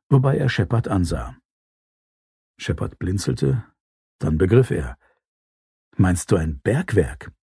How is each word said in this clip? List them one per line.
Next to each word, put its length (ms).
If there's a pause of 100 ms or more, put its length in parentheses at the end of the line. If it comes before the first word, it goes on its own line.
wobei 280
er 120
Shepard 400
ansah. 480 (1200)
Shepard 400
blinzelte, 680 (540)
dann 200
begriff 320
er. 280 (1000)
„Meinst 360
du 40
ein 240
Bergwerk?“ 720 (140)